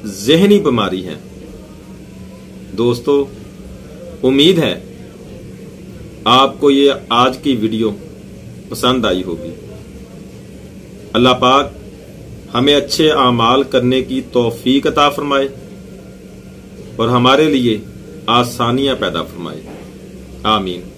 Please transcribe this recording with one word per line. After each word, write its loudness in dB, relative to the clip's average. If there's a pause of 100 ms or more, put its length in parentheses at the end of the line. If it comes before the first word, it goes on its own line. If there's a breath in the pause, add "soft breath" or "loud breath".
(180)
जहनी 6
बीमारी 0
है। -8 (1600)
दोस्तों, 2 (1040)
उम्मीद 6
है 0 (1600)
आपको 6
ये 6 (200)
आज 4
की 0
वीडियो 0 (840)
पसंद 2
आई 0
होगी। -8 (1600)
अल्लाह 6
पाक 2 (800)
हमें 4
अच्छे 2
आमाल 4
करने 2
की -4 (120)
तौफीक 2
अता 2
फरमाए 0 (1500)
और 2
हमारे 6
लिए 2 (500)
आसानियां 2
पैदा -2
फरमाए। -10 (840)
आमीन। 0 (140)